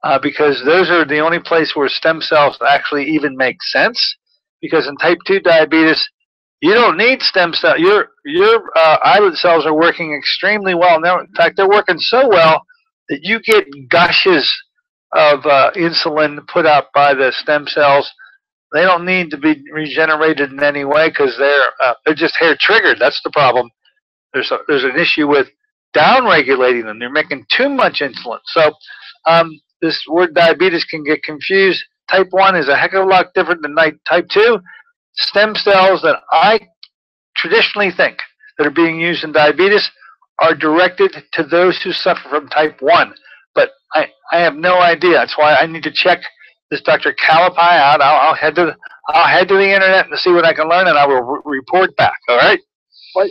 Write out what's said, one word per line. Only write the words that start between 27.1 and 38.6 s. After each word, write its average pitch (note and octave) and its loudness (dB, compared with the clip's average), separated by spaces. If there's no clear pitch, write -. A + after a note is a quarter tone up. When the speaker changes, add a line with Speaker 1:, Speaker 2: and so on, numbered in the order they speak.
Speaker 1:
too C4+ -2
much A#3+ -2
insulin. A#2 -10
So, - 0
um, E3 0
this D#3+ -4
word E3 -2
diabetes E3+ 2
can D#3 -12
get D3 -4
confused. F3 -2
Type F#3 0
one F#3+ 2
is D3+ 0
a F3 2
heck E3 -2
of F#3+ 0
a F#3+ 0
lot F#3 2
different E3+ -2
than D3 -10
ni-, D#3 0
type F3 0
two. G#3+ 2
Stem G#3 -2
cells F#3+ 2
that D#3 0
I F#3+ 2
traditionally G3 -2
think F3 -2
that D3 -2